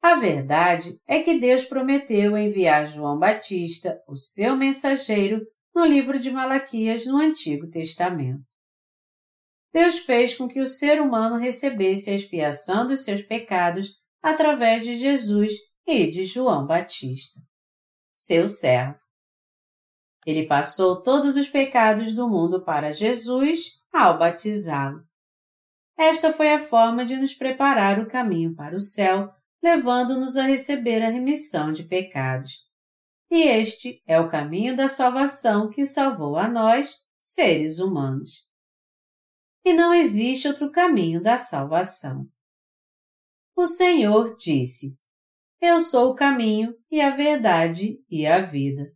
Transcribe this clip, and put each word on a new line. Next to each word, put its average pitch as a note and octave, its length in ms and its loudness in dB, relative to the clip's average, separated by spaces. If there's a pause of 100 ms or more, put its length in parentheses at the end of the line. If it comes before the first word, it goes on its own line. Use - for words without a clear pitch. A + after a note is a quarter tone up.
A E4+ 120 6
verdade E3 920 0
é D4 140 0
que E4 180 0
Deus B3+ 280 2
prometeu C4 720 0
enviar F3+ 500 2
João D3 320 -6
Batista, F3 920 -2
o C#3+ 80 -16
seu G#3+ 400 -2
mensageiro, C4 920 -2 (280)
no E4+ 100 4
livro C#4 340 4
de B3+ 120 -6
Malaquias, B3+ 760 -2
no C4+ 140 0
Antigo E3 500 -2
Testamento. E3 760 -6 (1300)
Deus E4+ 240 4
fez A#3+ 360 2
com B3+ 140 -8
que C4+ 120 -6
o C4 60 -2
ser D4 360 2
humano A#3 340 0
recebesse A#3 760 -2
a G3 40 -2
expiação F#3 720 -2
dos C4 180 -4
seus G3+ 180 -4
pecados G3 800 -4 (220)
através D4 640 2
de A#3+ 120 -6
Jesus A3 560 0 (340)
e A#3 220 2
de E3+ 160 -4
João F#3+ 420 -2
Batista, C#3 720 -6 (760)
seu E3+ 340 0
servo. C3 500 0 (1300)
Ele D#3 200 -2
passou F3+ 560 2
todos C#4 340 2
os C#4 120 0
pecados A3+ 680 2
do B3 120 -2
mundo F#3 380 0
para D3+ 260 -2
Jesus B3 920 -2 (120)
ao G3 260 4
batizá-lo. E3 840 -2 (960)
Esta D#4+ 340 2
foi D4+ 220 2
a D4+ 40 0
forma A#3 460 2
de B3+ 140 -4
nos C4+ 160 -2
preparar C4 680 0
o A3 80 -6
caminho E3+ 460 -2
para D3+ 200 -12
o F#3+ 60 -6
céu, G3 500 0 (320)
levando-nos C4 760 0
a C4 60 0
receber B3+ 580 0
a A3+ 80 0
remissão B3 600 -2
de D#3 140 -6
pecados. C3+ 800 -6 (640)
E E4 120 4
este A#3+ 640 0
é D#3+ 120 4
o E3 120 0
caminho E3 440 -4
da C4+ 140 0
salvação B3 800 0
que C#4 160 -4
salvou G#3+ 520 -2
a G3 120 -2
nós, A#3 480 0 (240)
seres D#3+ 580 0
humanos. D3 680 -6 (1120)
E F4+ 120 4
não E4+ 180 4
existe C4 560 2
outro C#4+ 220 -4
caminho G3 520 2
da A3+ 140 2
salvação. D3 880 -4 (1300)
O F4+ 120 2
Senhor A#3 720 2
disse: C3+ 600 -4 (640)
"Eu E4+ 180 4
sou C4 340 2
o - 20 -2
caminho A#3 600 0 (160)
e D#4 80 0
a C#4+ 120 4
verdade A3 880 0 (100)
e D3+ 180 -4
a E3+ 140 4
vida." C#3 560 -6